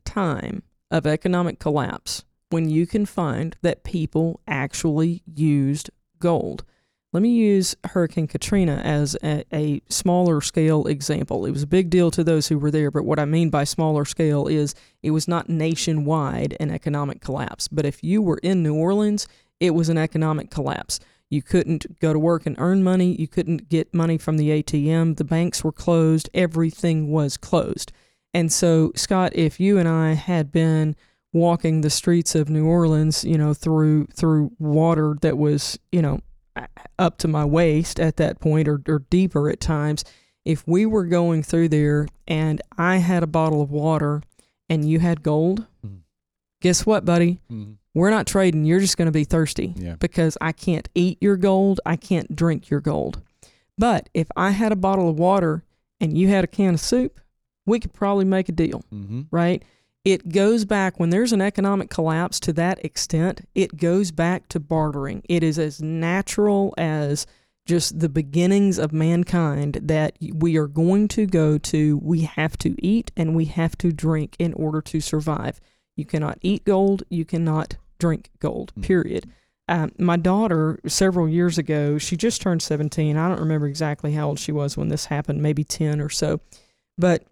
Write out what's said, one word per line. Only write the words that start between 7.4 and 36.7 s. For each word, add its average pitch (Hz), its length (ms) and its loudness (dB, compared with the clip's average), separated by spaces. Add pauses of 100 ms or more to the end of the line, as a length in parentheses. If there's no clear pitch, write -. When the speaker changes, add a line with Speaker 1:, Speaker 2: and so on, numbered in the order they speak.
Speaker 1:
Hurricane 170 420 -2
Katrina 170 480 0 (100)
as 147 380 -2
a, 151 280 -2
a 151 380 -2
smaller 175 540 0
scale 156 440 2
example. 143 600 -4
It - 60 -2
was 143 100 -4
a 147 40 -4
big 180 220 2
deal 175 220 4
to 170 120 0
those 156 260 2
who 156 100 0
were 147 120 -2
there, 147 200 0
but 147 160 -2
what 151 120 0
I 147 60 0
mean 160 240 2
by 143 160 0
smaller 151 400 0
scale 147 440 0
is 147 260 0 (280)
it 156 100 -2
was 156 140 -2
not 170 220 -2
nationwide 156 1120 -2
an 151 100 -2
economic 147 520 -6
collapse. - 460 -8
But 147 180 -2
if - 180 -6
you 190 160 2
were 180 220 0
in 180 200 2
New 151 120 0
Orleans, 208 540 0 (320)
it 180 100 2
was 160 180 2
an 165 80 2
economic 156 540 -2
collapse. - 500 -6 (300)
You 143 100 -2
couldn't 165 600 -2
go 156 120 2
to 156 60 2
work 165 260 2
and 151 140 -4
earn 185 260 2
money. 185 340 2
You 156 100 -4
couldn't 165 420 -4
get 160 240 -2
money 165 240 0
from 156 180 -2
the 151 140 2
A 151 100 2
T 147 300 0
M. 165 240 2
The 151 100 -4
banks 165 400 -2
were 160 80 -2
closed. 160 640 2
Everything 165 760 0
was 147 280 -2
closed. - 540 -4 (420)
And 165 180 0
so, 160 420 2
Scott, 185 400 0
if 160 240 0
you 196 200 4
and 170 100 2
I 160 240 2
had 156 400 -2
been 160 440 2 (360)
walking 165 480 2
the 151 80 2
streets 170 460 2
of 151 160 0
New 156 160 2
Orleans, 156 580 2
you 165 140 2
know, 151 160 2
through, 156 580 2
through 156 460 2
water 156 640 2
that 151 160 0
was, 147 400 0 (140)
you 170 100 2
know, - 180 -2 (800)